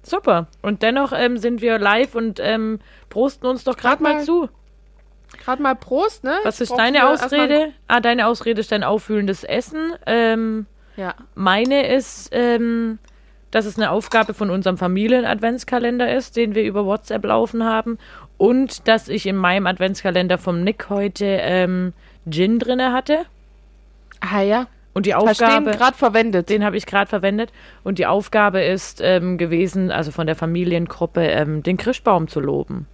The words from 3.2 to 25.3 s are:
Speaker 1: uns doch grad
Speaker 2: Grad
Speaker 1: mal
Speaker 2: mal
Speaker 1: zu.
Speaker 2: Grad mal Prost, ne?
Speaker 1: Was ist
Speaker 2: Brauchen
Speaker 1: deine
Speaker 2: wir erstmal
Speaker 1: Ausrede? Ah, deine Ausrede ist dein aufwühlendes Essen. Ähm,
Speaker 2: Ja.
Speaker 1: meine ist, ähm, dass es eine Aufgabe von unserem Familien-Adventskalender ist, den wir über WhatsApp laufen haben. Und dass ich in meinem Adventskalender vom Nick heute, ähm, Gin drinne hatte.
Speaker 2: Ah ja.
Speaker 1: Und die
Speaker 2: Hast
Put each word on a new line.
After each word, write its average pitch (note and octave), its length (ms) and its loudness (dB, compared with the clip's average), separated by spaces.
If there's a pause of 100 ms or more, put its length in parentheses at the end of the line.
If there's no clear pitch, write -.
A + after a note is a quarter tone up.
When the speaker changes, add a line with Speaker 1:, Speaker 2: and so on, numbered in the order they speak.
Speaker 1:
uns B3+ 200 -2
doch C4 120 -2
grad C#4 220 0
Speaker 2:
Grad - 20 -2
Speaker 1:
mal D4+ 140 2
Speaker 2:
mal D4+ 80 -4
Speaker 1:
zu. D#4+ 260 0 (960)
Speaker 2:
Grad C4 160 -4
mal C4+ 160 0
Prost, D#4 480 -2
ne? C4+ 100 -2 (100)
Speaker 1:
Was - 160 -4
ist A#3+ 100 -4
Speaker 2:
Brauchen B3 100 -2
Speaker 1:
deine B3+ 200 2
Speaker 2:
wir C4 120 6
erstmal C#4 300 0
Speaker 1:
Ausrede? D4+ 320 2 (140)
Ah, A#3+ 120 2
deine A#3 280 2
Ausrede A3+ 340 -2
ist - 100 -6
dein G#3 120 0
aufwühlendes G3+ 600 -2
Essen. D#4 500 -4 (140)
Ähm, A3+ 580 0 (320)
Speaker 2:
Ja. F#3 160 -8 (220)
Speaker 1:
meine A#3 520 2
ist, - 440 -2
ähm, A#3 680 0 (540)
dass G#3+ 140 0
es G#3 120 -8
eine G3+ 140 0
Aufgabe G#3+ 420 0
von G3+ 160 -4
unserem F#3 300 -2
Familien-Adventskalender A#3 1400 0
ist, C4 200 -4
den A3 200 0
wir A3 80 2
über G3+ 220 -2
WhatsApp G#3+ 380 -4
laufen A3+ 400 0
haben. A3+ 360 -2 (380)
Und B3 500 2
dass A3 200 2
ich G3 200 -4
in G3 80 -2
meinem F#3 320 2
Adventskalender F3+ 720 0
vom F3 240 -2
Nick - 260 -4
heute, G3+ 360 -2
ähm, F3+ 680 0 (340)
Gin F#3 300 2
drinne B3 340 0
hatte. D4 340 0 (920)
Speaker 2:
Ah G3 220 -2
ja. A3 240 2 (280)
Speaker 1:
Und F#3 120 -2
die G3+ 100 2
Speaker 2:
Hast G#3+ 240 4